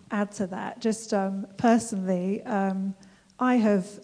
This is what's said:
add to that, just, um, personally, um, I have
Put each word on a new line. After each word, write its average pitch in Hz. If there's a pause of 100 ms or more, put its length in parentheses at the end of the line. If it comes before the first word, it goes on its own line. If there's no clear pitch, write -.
(120)
add 208
to 190
that, 185
just, 220
um, 196 (100)
personally, 196
um, 196 (460)
I 254
have 208 (160)